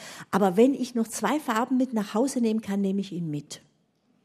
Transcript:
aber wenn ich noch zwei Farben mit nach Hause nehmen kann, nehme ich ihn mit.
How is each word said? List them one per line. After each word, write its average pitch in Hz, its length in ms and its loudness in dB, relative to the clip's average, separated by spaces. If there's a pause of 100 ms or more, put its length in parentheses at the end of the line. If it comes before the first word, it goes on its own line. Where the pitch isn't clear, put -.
(300)
aber 190 260 4
wenn 262 180 8
ich 254 200 -6
noch 226 140 0
zwei 262 320 0
Farben 247 360 0
mit 254 160 0
nach 214 220 -2
Hause 262 260 0
nehmen 226 200 0
kann, 202 200 -2
nehme 196 200 0
ich 190 100 -6
ihn 170 180 -6
mit. 147 340 -8 (640)